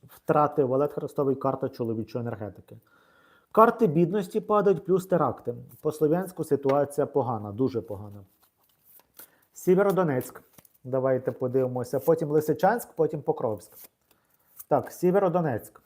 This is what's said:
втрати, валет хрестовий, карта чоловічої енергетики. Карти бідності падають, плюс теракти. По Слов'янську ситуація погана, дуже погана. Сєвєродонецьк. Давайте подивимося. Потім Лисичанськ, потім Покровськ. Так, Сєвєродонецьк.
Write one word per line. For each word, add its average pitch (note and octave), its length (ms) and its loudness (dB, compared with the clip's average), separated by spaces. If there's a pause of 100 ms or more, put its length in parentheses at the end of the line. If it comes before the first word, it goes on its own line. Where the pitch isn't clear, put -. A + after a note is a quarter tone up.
втрати, D3+ 560 0
валет C3+ 300 0
хрестовий, C#3 420 -2
карта C3+ 340 -4
чоловічої A2+ 520 -6
енергетики. G#2+ 560 -12 (760)
Карти A3+ 360 6
бідності F3 520 0
падають, G3+ 460 2
плюс F#3 220 0
теракти. C3 480 0 (260)
По D3+ 100 -4
Слов'янську E3 520 -2
ситуація C#3 640 0
погана, A2+ 440 -2
дуже B2 300 -2
погана. G2+ 420 -14 (1300)
Сєвєродонецьк. F3+ 880 2 (420)
Давайте C3 480 0
подивимося. B2+ 680 -2
Потім D#3+ 320 0
Лисичанськ, D#3 640 0
потім D#3 260 -2
Покровськ. A#2+ 500 -4 (960)
Так, C3+ 240 0
Сєвєродонецьк. F3 960 0